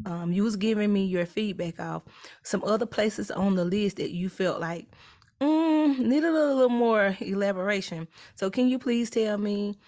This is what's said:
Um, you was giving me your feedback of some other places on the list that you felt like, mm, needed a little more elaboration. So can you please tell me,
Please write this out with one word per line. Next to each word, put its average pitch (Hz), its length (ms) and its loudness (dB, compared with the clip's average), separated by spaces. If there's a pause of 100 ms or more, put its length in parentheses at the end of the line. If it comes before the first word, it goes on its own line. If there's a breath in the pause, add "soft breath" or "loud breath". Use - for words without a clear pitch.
Um, 170 280 -4
you 190 100 2
was 214 140 0
giving 208 360 0
me 196 140 2
your 180 200 -2
feedback 180 540 -6
of 165 220 -8 (400 loud breath)
some 190 220 -4
other 220 220 0
places 208 440 -2
on 196 240 0
the 180 100 2
list 196 320 0
that 156 140 -4
you 175 180 -4
felt 180 320 -2
like, 170 260 -8 (540 soft breath)
mm, 311 580 4
needed 269 300 2
a 330 40 2
little 277 360 4
more 226 520 2
elaboration. 196 840 -2 (280 loud breath)
So 196 160 -2
can 254 180 2
you 254 100 2
please 240 320 0
tell 214 280 0
me, 208 500 -2